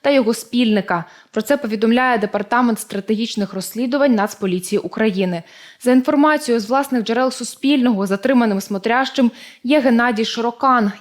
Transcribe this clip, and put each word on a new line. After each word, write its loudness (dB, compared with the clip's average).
та 0
його 2
спільника. 0
Про -4
це 0
повідомляє 0
Департамент 0
стратегічних -4
розслідувань 0
Нацполіції -2
України. -2
За 0
інформацією 2
з -8
власних 0
джерел 0
Суспільного, 0
затриманим 0
смотрящим 0
є 2
Геннадій 2
Широкан, 0